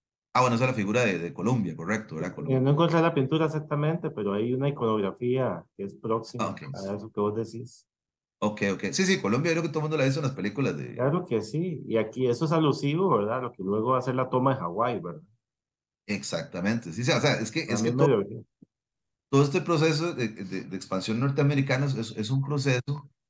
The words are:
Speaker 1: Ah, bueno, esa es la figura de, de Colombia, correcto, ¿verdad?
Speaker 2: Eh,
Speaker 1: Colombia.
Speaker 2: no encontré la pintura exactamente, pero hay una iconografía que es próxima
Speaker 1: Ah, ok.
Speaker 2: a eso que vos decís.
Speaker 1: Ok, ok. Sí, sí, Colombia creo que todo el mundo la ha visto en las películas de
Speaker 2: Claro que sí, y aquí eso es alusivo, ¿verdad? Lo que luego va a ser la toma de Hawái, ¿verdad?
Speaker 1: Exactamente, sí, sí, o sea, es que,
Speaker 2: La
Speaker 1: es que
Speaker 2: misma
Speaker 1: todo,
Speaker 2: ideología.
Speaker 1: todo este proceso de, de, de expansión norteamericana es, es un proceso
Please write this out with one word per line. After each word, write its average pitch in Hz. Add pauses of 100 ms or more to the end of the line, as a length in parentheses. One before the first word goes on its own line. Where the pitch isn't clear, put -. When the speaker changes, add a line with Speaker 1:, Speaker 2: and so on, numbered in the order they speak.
(340)
Speaker 1:
Ah, 123
bueno, 123
esa 117
es 131
la -
figura 104
de, 98
de 85
Colombia, 98
correcto, 85
¿verdad? 87
Speaker 2:
Eh, -
Speaker 1:
Colombia. 131
Speaker 2:
no 131
encontré 165
la 165
pintura 151
exactamente, 151
pero 101
hay 113
una 135
iconografía 113 (140)
que 98
es 98
próxima 113
Speaker 1:
Ah, 92
ok. - (120)
Speaker 2:
a 98
eso 104
que -
vos 104
decís. 117 (540)
Speaker 1:
Ok, 104 (100)
ok. 95
Sí, 190
sí, -
Colombia 127
creo 165
que 165
todo 156
el 147
mundo 156
la 139
ha -
visto 135
en 139
las 110
películas 104
de 62
Speaker 2:
Claro 151
que 113
sí, 160
y 110
aquí 117
eso 120
es 151
alusivo, 160
¿verdad? 113
Lo 120
que -
luego 107
va 127
a -
ser 127
la 131
toma 127
de 110
Hawái, 98
¿verdad? 80 (840)
Speaker 1:
Exactamente, 92
sí, 107
sí, 123
o 147
sea, 139
es -
que, 160
Speaker 2:
La 110
Speaker 1:
es 107
que 110
Speaker 2:
misma 131
Speaker 1:
todo, 139
Speaker 2:
ideología. - (880)
Speaker 1:
todo 139
este 143
proceso 165
de, 123
de, 95
de -
expansión 95
norteamericana 139
es, 135
es 110
un 135
proceso 139 (200)